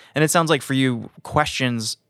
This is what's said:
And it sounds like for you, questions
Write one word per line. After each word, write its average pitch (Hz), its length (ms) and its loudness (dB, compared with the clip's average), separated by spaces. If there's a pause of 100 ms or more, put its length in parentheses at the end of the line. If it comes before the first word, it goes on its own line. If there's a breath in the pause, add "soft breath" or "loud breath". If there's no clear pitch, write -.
(140 loud breath)
And 147 80 2
it 156 80 2
sounds 165 180 2
like 147 140 2
for 135 120 -4
you, 127 360 0 (140)
questions 123 720 -2 (140)